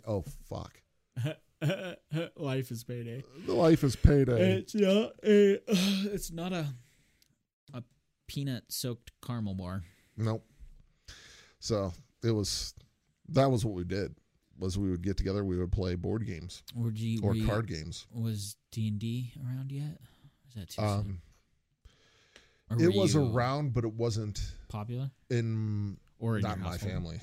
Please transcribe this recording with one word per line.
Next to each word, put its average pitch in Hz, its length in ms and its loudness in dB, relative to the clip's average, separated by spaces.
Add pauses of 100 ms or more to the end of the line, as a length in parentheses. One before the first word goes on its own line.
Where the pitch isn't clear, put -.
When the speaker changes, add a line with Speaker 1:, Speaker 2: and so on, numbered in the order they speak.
Speaker 1:
oh 101 180 -2 (240)
fuck. - 320 -12 (360)
Speaker 2:
<laughs> 123 200 -4 (1000)
Life 131 340 -4
is 117 140 -8
Payday. 120 400 -10 (220)
Speaker 1:
The - 60 0
life 156 320 8
is 127 120 2
Payday. 139 640 6
Speaker 2:
It's - 160 -6
not 208 380 4 (120)
a, 208 400 8
<sighs> - 20 -20
it's 196 640 0
not 170 220 -6
a, 165 140 -2 (1080)
a 120 80 -10 (440)
peanut 135 420 -6
soaked - 420 -6 (160)
caramel 110 280 -4
bar. 92 280 -4 (340)
Speaker 1:
Nope. 110 280 0 (1160)
So 98 320 -2 (300)
it 117 80 2
was, - 440 -2 (560)
that 135 200 4
was 113 140 2
what 107 100 -2
we 90 100 -4
did, 92 300 -4 (440)
was 92 200 -2
we 98 120 0
would 87 120 -2
get 95 140 -2
together, 98 280 0
we 90 140 0
would 90 140 -2
play 92 240 -2
board 98 300 -4
games 90 360 -12 (140)
Speaker 2:
Or 117 140 -2
do 110 160 -4
you, 113 160 -2
Speaker 1:
or 104 80 4
Speaker 2:
were 101 40 2
you, 110 120 0
Speaker 1:
card 110 200 2
games. 78 460 -8
Speaker 2:
was 107 440 -6 (140)
D 110 180 -2
and 104 100 -2
D 120 340 -6 (120)
around 131 280 -6
yet? 151 260 -8 (500)
Is - 60 -20
that 104 160 -12
too - 120 -8
Speaker 1:
Um, 104 200 0
Speaker 2:
soon? 95 180 -6 (1500)
Or 117 120 2
Speaker 1:
it 190 120 6
Speaker 2:
were 202 80 4
Speaker 1:
was 151 120 6
Speaker 2:
you 147 180 6
Speaker 1:
around, 131 400 0
but 117 120 0
it 110 100 -4
wasn't 110 580 -2 (160)
Speaker 2:
popular? 120 420 -6 (200)
Speaker 1:
in, 110 680 -2 (240)
Speaker 2:
Or 113 160 0
in 104 60 0
Speaker 1:
not 107 140 -2
Speaker 2:
your 92 100 -6
Speaker 1:
my 87 60 -4
Speaker 2:
household? 92 200 -6
Speaker 1:
family. 87 300 -6